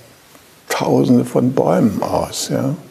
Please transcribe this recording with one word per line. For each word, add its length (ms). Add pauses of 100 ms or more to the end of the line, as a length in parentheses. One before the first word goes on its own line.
(680)
Tausende 580
von 280
Bäumen 480
aus, 480
ja. 260 (160)